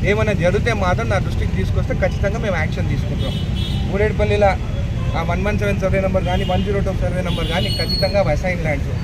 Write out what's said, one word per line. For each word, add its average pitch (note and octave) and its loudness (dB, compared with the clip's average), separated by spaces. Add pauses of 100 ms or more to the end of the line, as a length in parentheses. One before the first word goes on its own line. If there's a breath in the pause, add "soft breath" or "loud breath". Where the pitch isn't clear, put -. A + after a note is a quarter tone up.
ఏమైనా G#3 2
జరిగితే G3 2
మాత్రం F#3+ 0
నా G3 2
దృష్టికి - -2
తీసుకొస్తే F#3 0
ఖచ్చితంగా G3 0
మేము G#3 0
యాక్షన్ - -2
తీసుకుంటాం. - -2 (600)
ఊరేడుపల్లిలో G3+ 2 (640)
ఆ D#3+ -2
వన్ E3+ 0
వన్ G#3 0
సెవెన్ G3+ 0
సర్వే F#3+ 2
నెంబర్ F#3 0
కానీ, F#3 0
వన్ F#3 0
జీరో G3 0
టూ F#3+ 0
సర్వే F3+ 0
నెంబర్ E3+ -2
కానీ E3 0
ఖచ్చితంగా - 0
అవి E3+ 2
అసైన్ E3+ 0
ల్యాండ్స్. D3 0 (120)